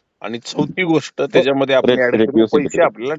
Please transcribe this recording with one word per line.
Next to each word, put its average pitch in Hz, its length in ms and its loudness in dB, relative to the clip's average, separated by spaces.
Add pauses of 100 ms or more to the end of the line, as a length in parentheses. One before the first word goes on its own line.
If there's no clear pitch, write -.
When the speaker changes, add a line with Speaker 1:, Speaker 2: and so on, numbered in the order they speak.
(220)
Speaker 1:
आणि 113 180 -10
चौथी - 440 -6
गोष्ट 160 380 -2
Speaker 2:
हो. 143 60 -2
Speaker 1:
त्याच्यामध्ये 135 480 2
आपण 120 140 2
Speaker 2:
रेट, 127 100 2
Speaker 1:
ॲड 123 160 0
Speaker 2:
रेट 110 120 2
Speaker 1:
करू, 127 80 -2
Speaker 2:
व्यवस्थित 151 240 2
Speaker 1:
पैसे 143 80 -4
Speaker 2:
भेटले. - 160 0
Speaker 1:
आपल्याला 123 360 -4